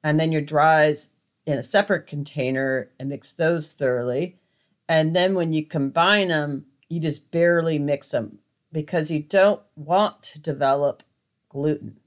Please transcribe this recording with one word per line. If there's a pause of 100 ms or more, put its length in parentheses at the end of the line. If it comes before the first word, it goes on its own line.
and
then
your
dries (360)
in
a
separate
container
and
mix
those
thoroughly. (480)
And
then
when
you
combine
'em, (220)
you
just
barely
mix
'em (340)
because
you
don't (140)
want
to
develop (460)
gluten.